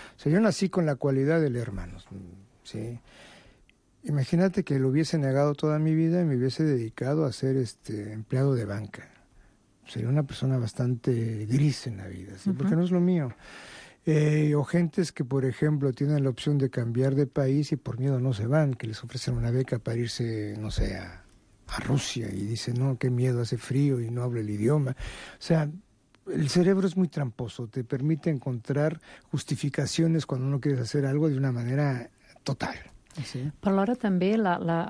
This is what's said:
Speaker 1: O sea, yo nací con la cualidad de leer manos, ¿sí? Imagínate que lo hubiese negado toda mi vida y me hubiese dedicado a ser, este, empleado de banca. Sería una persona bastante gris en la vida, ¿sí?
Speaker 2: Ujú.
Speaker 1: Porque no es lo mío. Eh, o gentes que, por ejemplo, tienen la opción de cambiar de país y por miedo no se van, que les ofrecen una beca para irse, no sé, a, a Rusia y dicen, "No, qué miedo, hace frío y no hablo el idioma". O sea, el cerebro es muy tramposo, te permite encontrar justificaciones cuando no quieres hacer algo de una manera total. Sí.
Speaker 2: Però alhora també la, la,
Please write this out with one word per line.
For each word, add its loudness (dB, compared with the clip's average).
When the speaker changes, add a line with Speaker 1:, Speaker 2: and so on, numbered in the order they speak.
Speaker 1:
O -20
sea, 2
yo 6
nací 2
con 0
la 0
cualidad 2
de 2
leer -4
manos, -10
¿sí? -8
Imagínate 2
que 0
lo 4
hubiese 2
negado 2
toda 0
mi 2
vida 4
y 2
me 2
hubiese 0
dedicado 0
a 0
ser, 0
este, -4
empleado 0
de 0
banca. -8
Sería -4
una 2
persona -2
bastante -2
gris 2
en -8
la -10
vida, -12
¿sí? -2
Speaker 2:
Ujú. -2
Speaker 1:
Porque 2
no 4
es 0
lo 4
mío. 2
Eh, 4
o 2
gentes 0
que, -4
por 0
ejemplo, 2
tienen 2
la 2
opción 0
de 2
cambiar 0
de 2
país 0
y 2
por -8
miedo 2
no 2
se -2
van, 4
que -8
les -10
ofrecen -4
una 0
beca 0
para -4
irse, -4
no -6
sé, -2
a, -14
a -6
Rusia -2
y -6
dicen, -4
"No, 0
qué 0
miedo, 2
hace -2
frío 0
y -6
no -4
hablo -2
el -4
idioma". 2
O -12
sea, 2
el 0
cerebro 4
es -2
muy 4
tramposo, -6
te -6
permite 0
encontrar -2
justificaciones 0
cuando -2
no -2
quieres 0
hacer 0
algo 2
de 0
una 0
manera -2
total. -6
Sí. -8
Speaker 2:
Però 2
alhora 2
també 2
la, 2
la, -2